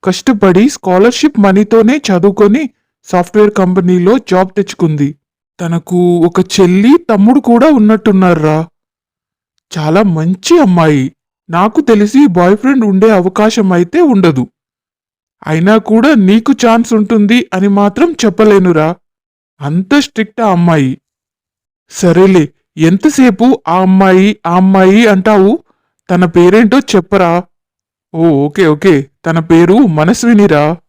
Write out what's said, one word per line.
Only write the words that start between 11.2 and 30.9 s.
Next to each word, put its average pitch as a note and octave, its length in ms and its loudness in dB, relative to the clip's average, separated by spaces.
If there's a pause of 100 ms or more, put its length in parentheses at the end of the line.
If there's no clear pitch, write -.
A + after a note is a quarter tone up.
నాకు G3 300 -2
తెలిసి A#3 460 2
బాయ్ F3+ 300 0
ఫ్రెండ్ C4 280 -2
ఉండే G3+ 260 0
అవకాశం G3+ 640 -2
అయితే F3 280 -2
ఉండదు. F3+ 480 0 (1000)
అయినా E3 300 -2
కూడా A3+ 380 0
నీకు A3 380 0
ఛాన్స్ A#3 400 0
ఉంటుంది G#3+ 600 0
అని F#3+ 140 -2
మాత్రం G3+ 440 -2 (120)
చెప్పలేనురా, F#3 720 0 (680)
అంత F3+ 380 -2
స్ట్రిక్ట్ A3 420 -6
ఆ A3 100 0
అమ్మాయి." E3 500 0 (880)
"సరేలే, F3+ 580 0 (280)
ఎంతసేపు A#3 920 0
ఆ F3 120 0
అమ్మాయి, F#3+ 560 2 (100)
ఆ E3+ 100 -2
అమ్మాయి F#3+ 500 2
అంటావు? G3+ 520 0 (520)
తన F3+ 140 0
పేరేంటో F#3 540 2
చెప్పరా?" F3+ 640 -2 (720)
"ఓ, E3 140 0 (180)
ఓకే, E3 200 -2
ఓకే, D3+ 400 0 (200)
తన E3 120 -2
పేరు E3 360 2
మనస్వినిరా." F3+ 1040 0 (120)